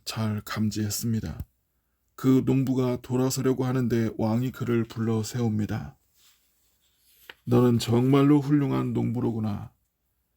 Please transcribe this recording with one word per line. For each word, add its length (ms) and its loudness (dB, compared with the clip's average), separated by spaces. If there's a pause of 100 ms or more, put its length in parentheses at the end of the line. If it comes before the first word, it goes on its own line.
잘 380 -4
감지했습니다. 1040 -4 (680)
그 300 4
농부가 560 0
돌아서려고 640 0
하는데 540 0
왕이 340 0
그를 320 -2
불러 380 -2
세웁니다. 720 -4 (1500)
"너는 340 4
정말로 640 4
훌륭한 520 0
농부로구나. 800 -4 (640)